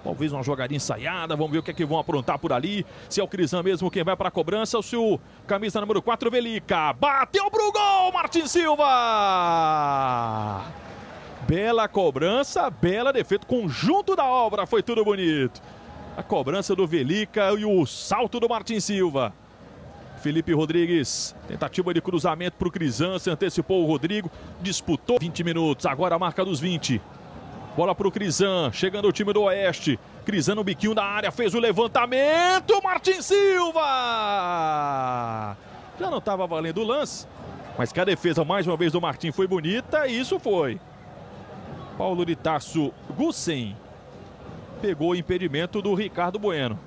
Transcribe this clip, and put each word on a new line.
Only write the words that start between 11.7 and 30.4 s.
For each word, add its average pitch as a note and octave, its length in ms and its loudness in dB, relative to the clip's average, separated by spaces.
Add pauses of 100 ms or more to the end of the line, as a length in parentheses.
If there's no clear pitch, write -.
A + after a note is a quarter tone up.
cobrança, G3+ 800 2
bela F#3+ 420 2
defesa. G#3+ 340 2
Conjunto B3 680 2
da D#4 100 2
obra, A3+ 400 2
foi G#3+ 160 2
tudo A3+ 220 2
bonito. E3 580 2 (540)
A - 80 -8
cobrança F3 500 0
do F#3 140 2
Velica F3+ 640 0
e G#3 140 0
o F#3 200 4
salto A3+ 540 -2
do A#3 80 2
Martin A3 320 -2
Silva. D#3+ 540 0 (880)
Felipe D#3+ 320 0
Rodrigues, D#3+ 840 0 (120)
tentativa F3 460 -2
de E3 80 2
cruzamento F3 560 -2
pro F3+ 140 -2
Crisan, E3 480 0
se - 100 -2
antecipou F3+ 540 0
o - 20 4
Rodrigo, E3+ 460 0 (280)
disputou F#3 600 0
vinte E3 240 -4
minutos, E3 420 0
agora E3 300 2
a E3 40 2
marca F3+ 240 0
dos F#3 160 -2
vinte. D3+ 400 0 (760)
Bola F3+ 160 2
pro G3 160 0
Crisan, F#3 640 2
chegando G3+ 340 0
o F#3+ 40 6
time G#3 220 0
do G#3 100 4
Oeste. F#3+ 560 2 (260)
Crisan E3+ 300 0